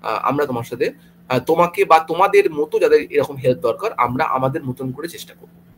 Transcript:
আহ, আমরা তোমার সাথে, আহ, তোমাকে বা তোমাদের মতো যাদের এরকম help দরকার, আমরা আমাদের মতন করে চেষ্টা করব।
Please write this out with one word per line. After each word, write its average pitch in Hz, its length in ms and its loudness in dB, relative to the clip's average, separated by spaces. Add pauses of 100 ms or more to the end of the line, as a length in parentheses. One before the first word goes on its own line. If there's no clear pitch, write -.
আহ, 107 200 -4
আমরা 143 240 0
তোমার 120 180 -4
সাথে, 165 260 -4 (380)
আহ, 127 100 0
তোমাকে 175 460 2
বা 160 140 6
তোমাদের 185 520 2
মতো 156 280 -2
যাদের 151 220 4 (100)
এরকম 143 260 -2
help 127 220 0
দরকার, 139 340 -2
আমরা 127 320 0
আমাদের 135 400 -2
মতন 131 280 -8
করে 151 160 -10
চেষ্টা - 320 -16
করব। - 200 -20 (180)